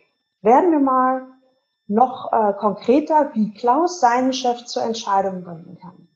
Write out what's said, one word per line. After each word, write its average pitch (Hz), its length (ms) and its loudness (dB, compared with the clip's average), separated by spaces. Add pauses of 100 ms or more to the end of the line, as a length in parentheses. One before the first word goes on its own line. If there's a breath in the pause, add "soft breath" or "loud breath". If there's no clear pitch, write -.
(400)
werden 269 300 4
wir 302 100 2
mal 262 460 0 (600)
noch, 240 460 -2
äh, 214 220 2
konkreter, 285 800 0
wie 214 180 -2
Klaus 294 480 0
seinen 254 320 2
Chef 247 320 -4
zur 247 200 -6
Entscheidung 196 580 -4
bringen 170 400 -18
kann. - 340 -20